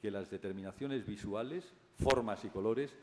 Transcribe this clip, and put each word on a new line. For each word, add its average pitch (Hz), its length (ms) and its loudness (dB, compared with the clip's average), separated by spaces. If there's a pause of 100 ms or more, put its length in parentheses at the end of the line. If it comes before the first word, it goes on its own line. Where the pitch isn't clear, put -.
que 107 100 -2
las 98 200 -4
determinaciones 98 760 -4
visuales, 110 680 -4 (220)
formas 117 480 4
y 107 40 -4
colores 113 540 2